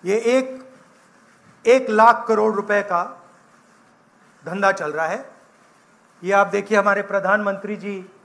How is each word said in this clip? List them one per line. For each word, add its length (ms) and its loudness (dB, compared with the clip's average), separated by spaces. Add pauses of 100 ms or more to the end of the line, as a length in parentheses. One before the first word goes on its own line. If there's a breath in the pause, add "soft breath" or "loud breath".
ये 140 -2
एक, 540 -2 (920)
एक 220 4
लाख 380 4
करोड़ 260 2
रुपए 280 -2
का 460 -6 (1160)
धंधा 260 0
चल 200 -4
रहा 140 -2
है। 260 -8 (920)
ये 80 -2
आप 160 4
देखिए, 300 -2
हमारे 240 2
प्रधानमंत्री 720 -2
जी 340 -12 (160)